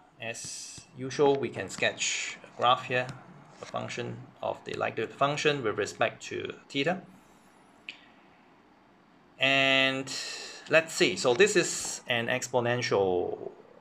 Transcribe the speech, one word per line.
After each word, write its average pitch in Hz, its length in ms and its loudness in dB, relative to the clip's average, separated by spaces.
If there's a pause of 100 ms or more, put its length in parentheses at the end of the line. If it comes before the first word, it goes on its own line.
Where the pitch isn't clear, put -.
(220)
as - 580 -12 (180)
usual, 139 380 4
we 123 140 -2
can 98 200 -8
sketch - 720 -2
a - 160 -20
graph 127 280 4
here, 127 200 0 (560)
a - 40 -14
function 120 500 -8 (260)
of 107 220 -4
the - 120 -8
likelihood 113 380 -4
function 143 480 0
with 104 160 -2
respect - 500 -2
to 101 260 -8 (160)
theta. 160 320 -2 (2250)
And 135 720 4 (600)
let's 160 240 4
see, 120 240 2
so 127 160 4
this 196 240 4
is - 500 -2
an 117 200 0
exponential 120 1200 0 (300)